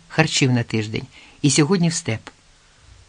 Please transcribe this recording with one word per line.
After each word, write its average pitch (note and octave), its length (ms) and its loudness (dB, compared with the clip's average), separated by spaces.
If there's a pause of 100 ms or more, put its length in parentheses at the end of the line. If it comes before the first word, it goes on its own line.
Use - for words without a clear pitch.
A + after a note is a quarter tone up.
харчів D3+ 440 0
на A#2+ 100 2
тиждень. A2 440 -6 (360)
І C#3+ 80 2
сьогодні E3+ 380 2
в E3 60 -2
степ. - 360 -8 (800)